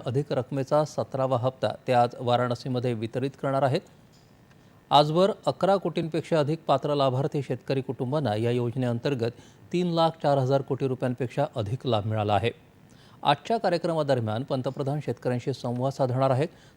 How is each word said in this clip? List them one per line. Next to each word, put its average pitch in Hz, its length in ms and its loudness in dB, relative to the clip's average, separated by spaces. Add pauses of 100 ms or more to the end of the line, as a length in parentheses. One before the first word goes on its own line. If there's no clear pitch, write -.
अधिक 139 260 -2
रकमेचा 139 520 0
सतरावा 131 540 -2
हप्ता 120 300 -2 (200)
ते 131 40 2
आज 120 160 6 (120)
वाराणसीमध्ये 123 760 0
वितरित 117 360 -4 (120)
करणार 135 200 0
आहेत. 143 180 2 (1080)
आजवर 156 400 6 (160)
अकरा 180 300 2
कोटींपेक्षा 165 640 -2
अधिक 151 260 0
पात्र 147 280 2
लाभार्थी 139 480 0
शेतकरी 131 380 -4
कुटुंबांना 127 560 -2
या 117 140 0
योजनेअंतर्गत 120 800 -2 (420)
तीन 180 140 0
लाख 165 240 2 (120)
चार 143 160 2
हजार 135 240 2
कोटी 135 260 -2
रुपयांपेक्षा 127 580 -2 (100)
अधिक 113 300 -4
लाभ 107 200 0
मिळाला 107 280 0
आहे. 107 160 2 (720)
आजच्या 151 340 0
कार्यक्रमादरम्यान 151 840 0
पंतप्रधान 139 640 -4
शेतकऱ्यांशी 123 460 -2
संवाद 127 400 -4
साधणार 131 380 2
आहेत. 135 180 2 (280)